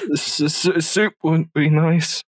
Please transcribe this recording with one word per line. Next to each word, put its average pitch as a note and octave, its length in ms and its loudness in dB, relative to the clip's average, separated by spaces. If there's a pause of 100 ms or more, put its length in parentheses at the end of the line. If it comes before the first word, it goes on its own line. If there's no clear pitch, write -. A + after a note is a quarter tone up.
(120)
S-, - 280 -4
s-, E3 460 0
soup G#3 360 0
wouldn't D#3+ 300 0
be D3+ 180 0
nice. D#3+ 600 0